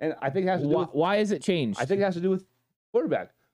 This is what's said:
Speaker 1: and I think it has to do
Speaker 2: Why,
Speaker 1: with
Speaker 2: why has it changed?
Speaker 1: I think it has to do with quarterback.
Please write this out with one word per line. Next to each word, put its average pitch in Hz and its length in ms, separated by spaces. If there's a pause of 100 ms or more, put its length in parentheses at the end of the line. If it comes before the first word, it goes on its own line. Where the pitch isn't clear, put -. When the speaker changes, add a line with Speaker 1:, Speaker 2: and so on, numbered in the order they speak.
Speaker 1:
and 160 200
I 135 100
think 185 160
it - 20
has 180 140
to 143 40
do 147 60
Speaker 2:
Why, 175 80
Speaker 1:
with 170 140
Speaker 2:
why 175 240
has 208 140
it 156 100
changed? 139 360
Speaker 1:
I 120 60
think 196 160
it 202 40
has 185 100
to 170 60
do 190 100
with 190 140 (480)
quarterback. 151 380 (240)